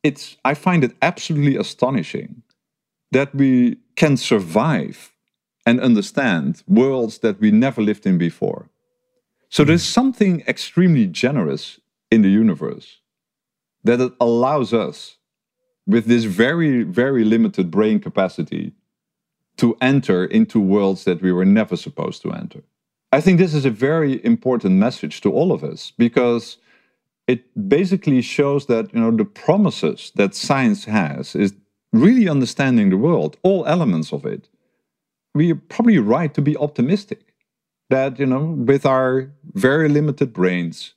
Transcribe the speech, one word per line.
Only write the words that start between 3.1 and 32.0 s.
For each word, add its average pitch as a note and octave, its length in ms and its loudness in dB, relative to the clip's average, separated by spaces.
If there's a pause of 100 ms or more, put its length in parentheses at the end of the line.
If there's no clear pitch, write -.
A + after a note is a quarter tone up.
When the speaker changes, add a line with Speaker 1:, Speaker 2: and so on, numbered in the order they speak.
Speaker 1:
that C#3 220 0
we B2+ 440 2 (180)
can D3 220 4
survive G#2+ 920 -2 (520)
and A#2+ 160 2
understand G#2 880 -2
worlds A#2+ 520 0
that G#2+ 220 -4
we G#2+ 100 2
never A#2+ 300 2
lived G#2+ 260 -2
in F#2 120 0
before. - 500 -6 (840)
So D3+ 120 4
there's E3 180 4
Speaker 2:
Mm. - 180 -8
Speaker 1:
something G#3 460 0
extremely D3 600 2
generous F2 760 -4 (300)
in A2 120 4
the F#2+ 80 4
universe G2 720 -2 (800)
that A#2+ 180 0
it B2 200 -2
allows A#2+ 520 0
us, - 440 -6 (720)
with A#2 180 2
this A#2+ 180 2
very, B2 600 0
very A#2+ 400 0
limited G#2+ 460 0
brain G#2+ 280 0
capacity, F2+ 760 -6 (840)
to A#2 240 0
enter B2+ 440 0
into A2 360 0
worlds F#2+ 440 0
that F2 160 -2
we F#2 120 0
were F2+ 120 0
never G2+ 320 2
supposed - 460 -12
to G1+ 80 -8
enter. - 320 -14 (500)
I C#3 80 2
think F#3 180 4
this F3 160 2
is C#3 100 0
a C3 60 2 (180)
very D3+ 360 -2
important A2+ 520 0
message G#2 460 -2
to G2+ 100 -2
all E3 180 0
of D#2+ 140 -4
us, - 340 -14
because A#2+ 600 0 (680)
it B2 160 -2 (260)
basically D3+ 540 0
shows C#3+ 440 -2
that, A2+ 280 -4
you A#2 60 -2
know, A2+ 100 2
the A2 140 0
promises - 880 -2
that G2+ 220 0
science B2 480 0
has D#2 500 -4
is G2 200 0 (380)
really G3 360 4